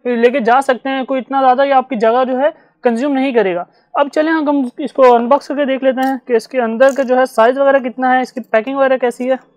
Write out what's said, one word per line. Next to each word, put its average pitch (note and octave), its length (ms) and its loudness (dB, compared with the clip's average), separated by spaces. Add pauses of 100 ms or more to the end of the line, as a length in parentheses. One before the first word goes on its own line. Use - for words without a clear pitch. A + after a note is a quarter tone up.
लेके A#3+ 340 0
जा A#3 200 2
सकते C4 280 -4
हैं, C4+ 160 -4
कोई C4 140 -4
इतना C4+ 200 -4
ज़्यादा C4 240 2
ये C#4 100 0
आपकी C4 240 0
जगह A3+ 260 2
जो B3+ 140 -2
है D4+ 160 0 (300)
consume B3 280 0
नहीं C4+ 220 -2
करेगा। F#3 320 0 (300)
अब C#4+ 140 0
चलें D#4 220 0
हम, D#4 180 0
हम C#4 200 0 (100)
इसको C4 320 2
unbox A#3+ 360 2
करके C#4+ 180 -2
देख C4 180 -4
लेते C4 180 0
हैं C4+ 260 -2
कि B3 80 -2
इसके A#3 240 -2
अंदर A#3+ 360 2
का C#4 80 -4
जो B3+ 120 0
है B3+ 120 2
size B3 300 2
वगैरह C#4 220 2
कितना B3+ 320 -2
है, B3+ 100 2
इसकी B3 200 -8
packing A3+ 360 -2
वगैरह C4 200 2
कैसी B3 300 -4
है C4 120 -2 (180)